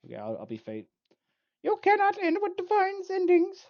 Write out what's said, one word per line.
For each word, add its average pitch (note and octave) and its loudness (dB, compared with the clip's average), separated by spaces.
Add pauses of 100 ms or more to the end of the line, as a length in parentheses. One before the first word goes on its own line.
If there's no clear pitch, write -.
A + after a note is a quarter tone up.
Okay, A#2+ -14
I'll, A2 -8
I'll G#2+ -12
be A2 -10
Fate. A2 -12 (760)
You G#4 -2
cannot G4+ 4
end E4+ 0
what G4 -4
defines G4 0
endings. F#4 2